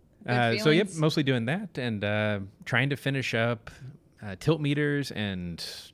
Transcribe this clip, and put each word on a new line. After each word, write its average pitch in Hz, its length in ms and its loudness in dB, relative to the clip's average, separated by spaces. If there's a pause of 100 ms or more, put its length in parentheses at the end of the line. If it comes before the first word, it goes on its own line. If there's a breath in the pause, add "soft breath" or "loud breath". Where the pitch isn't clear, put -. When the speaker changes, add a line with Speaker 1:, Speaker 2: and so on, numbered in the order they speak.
(240)
Speaker 1:
that's 120 300 4
good 110 60 0
Speaker 2:
Uh, 110 40 -4
so, 151 60 6
yep, 180 160 6
Speaker 1:
feelings. 165 140 -6
Speaker 2:
mostly 156 220 4
doing 127 240 2
that 180 320 -4
and, 110 260 -2
uh, 104 360 2 (240)
trying 131 260 2
to 139 60 -2
finish 135 380 -2
up, 113 360 0 (520)
uh, 98 160 -10
tilt 156 220 2
meters 143 500 0
and 90 540 -4 (300)